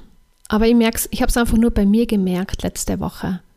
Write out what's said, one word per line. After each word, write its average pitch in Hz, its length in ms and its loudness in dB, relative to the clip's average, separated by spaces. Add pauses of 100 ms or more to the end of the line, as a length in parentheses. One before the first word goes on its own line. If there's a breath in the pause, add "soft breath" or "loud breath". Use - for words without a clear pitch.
(480)
Aber 220 180 2
ich 233 80 6
merk's, 233 380 0
ich - 100 -2
hab's - 140 2
einfach 233 200 2
nur 233 140 4
bei 220 160 2
mir 220 200 2
gemerkt 185 560 -2
letzte 190 380 -6
Woche. - 400 -6 (160)